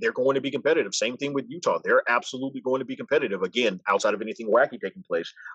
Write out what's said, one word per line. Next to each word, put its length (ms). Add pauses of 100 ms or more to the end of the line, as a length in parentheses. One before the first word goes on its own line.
they're 100
going 220
to 80
be 80
competitive. 460
Same 200
thing 200
with 120
Utah. 360
They're 260
absolutely 520
going 180
to 60
be 100
competitive 480
again, 440
outside 280
of 60
anything 300
wacky 320
taking 240
place. 240 (240)